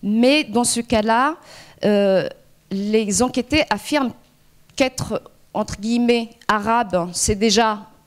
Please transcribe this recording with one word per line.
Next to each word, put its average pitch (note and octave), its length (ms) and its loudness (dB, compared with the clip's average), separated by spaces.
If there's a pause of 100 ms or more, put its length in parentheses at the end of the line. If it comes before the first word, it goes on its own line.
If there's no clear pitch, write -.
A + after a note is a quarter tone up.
Mais B3 420 2
dans A3+ 200 -2
ce A#3+ 160 -2
cas-là, A#3 560 0 (480)
euh, G3+ 420 4 (440)
les G3+ 520 0
enquêtés B3+ 460 0
affirment B3+ 440 -2 (640)
qu'être, - 460 -4 (300)
entre - 260 -6
guillemets, A#3 520 0 (180)
arabe, G#3 640 0
c'est - 220 -2
déjà G#3+ 520 0 (200)